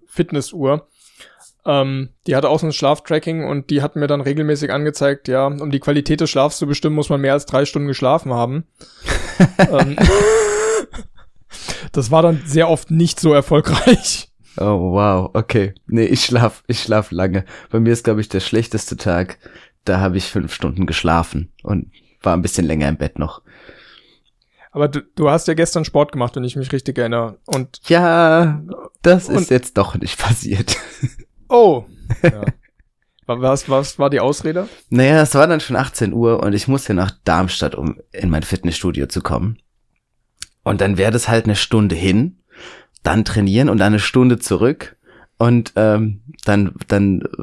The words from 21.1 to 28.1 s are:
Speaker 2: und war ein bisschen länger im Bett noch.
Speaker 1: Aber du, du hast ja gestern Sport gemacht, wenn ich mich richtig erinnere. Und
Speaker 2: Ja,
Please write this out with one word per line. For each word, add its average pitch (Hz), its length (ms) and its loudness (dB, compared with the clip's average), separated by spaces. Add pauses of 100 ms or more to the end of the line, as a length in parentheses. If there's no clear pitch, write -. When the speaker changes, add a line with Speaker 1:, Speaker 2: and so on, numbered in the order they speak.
Speaker 2:
und - 300 -4 (300)
war 90 120 0
ein 87 80 0
bisschen 90 240 -2
länger 76 220 -2
im 76 80 -4
Bett - 220 -6
noch. - 240 -8 (1300)
Speaker 1:
Aber 147 120 0
du, 143 120 -6 (140)
du 151 160 2
hast 160 180 0
ja 165 60 2
gestern 165 320 0
Sport 147 260 0
gemacht, 123 240 -4
wenn 127 80 -6
ich 123 100 -6
mich 135 160 -8
richtig 131 280 -6
erinnere. 117 480 -2
Und - 420 -6
Speaker 2:
Ja, 165 760 4 (380)